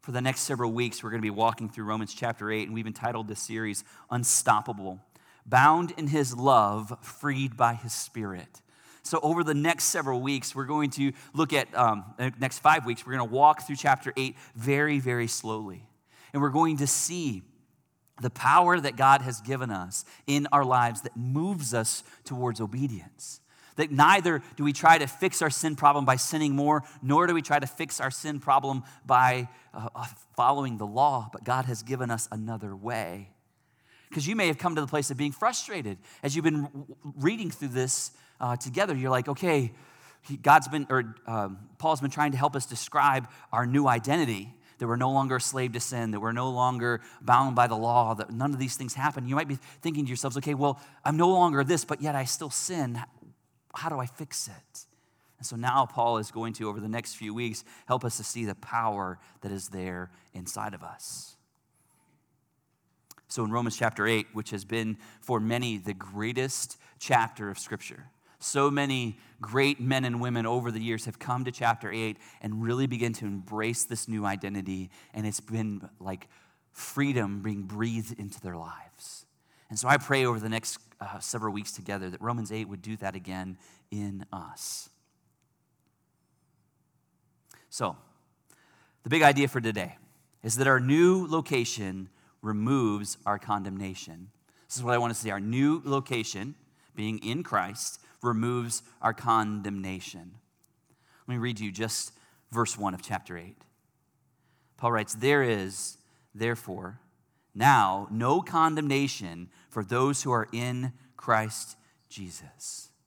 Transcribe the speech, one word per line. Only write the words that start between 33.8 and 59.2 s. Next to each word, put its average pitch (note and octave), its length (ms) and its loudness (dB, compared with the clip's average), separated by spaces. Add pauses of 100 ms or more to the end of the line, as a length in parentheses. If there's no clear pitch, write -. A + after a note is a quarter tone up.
'Cause C#3+ 140 -4
you G3+ 100 -2
may G3 120 2
have D3+ 100 2
come F3 160 -2
to D#3 80 0
the C#3 60 -2
place C#3+ 240 -2
of B2+ 60 -6
being D3 140 -2
frustrated E3+ 680 -4 (240)
as C#3 120 -2
you've E3+ 60 0
been D3+ 220 2
w-, C#3 240 -10
w-, C#3+ 300 -16
reading F#3 340 0
through - 160 -8
this, B2+ 460 -2 (260)
uh, B2 160 -2
together. D#3 400 -2
You're C3 160 0
like, B2+ 160 2
"Okay, C#3+ 480 0 (480)
he, C#3 140 -10
God's C#3+ 300 8
been, C#3+ 220 -4
or, A#2+ 260 0 (120)
um, G#2 500 -4
Paul's D#3 240 0
been C#3 80 0
trying D3 220 0
to C3 80 -2
help C#3+ 160 2
us B2+ 100 -2
describe C3+ 640 2 (220)
our A#2+ 160 2
new C#3 200 4
identity, A#2 680 0 (240)
that B2 80 -4
we're A#2 80 0
no C3 160 0
longer C3+ 240 2
a B2 60 0
slave B2+ 320 -2
to A#2+ 60 -4
sin, A#2 320 -4
that G#2 80 -2
we're A2+ 120 -2
no B2 180 -2
longer B2 540 0 (180)
bound B2 340 4
by B2 120 6
the A2+ 100 0
law, A#2 380 2
that G#2+ 160 -8
none C3 220 -2
of B2+ 60 -6
these C3 160 -4
things B2+ 200 -8
happen." C3+ 320 -2
You C3 80 -2
might D#3 120 -2
be C#3 120 -6 (240)
thinking D3 220 -2
to B2 40 -4
yourselves, B2+ 280 -4
"Okay, D3 180 -2
well, C#3 240 0 (260)
I'm D3 100 2
no F3 140 6
longer F3 340 6
this, D#3 220 2
but - 160 -6
yet D3 140 -2
I C3+ 100 -2
still D3 240 -4
sin. B2 540 -4 (720)
How D#3 140 -6
do C#3+ 100 -4
I B2 80 -4
fix - 400 -10
it?" - 400 -20 (500)
And - 80 -16
so A#2+ 100 -8
now B2+ 300 4
Paul A#2 320 2
is G#2+ 140 -4
going A2+ 220 -4
to, A2 140 -6
over G#2 120 -6
the G#2+ 80 -6
next A2+ 260 -6
few G#2+ 180 -10
weeks, A2+ 320 -6 (220)
help B2+ 180 0
us A#2+ 140 -4
to A2 60 -8
see A#2 200 -6
the G2+ 120 -4
power G2+ 640 -4 (220)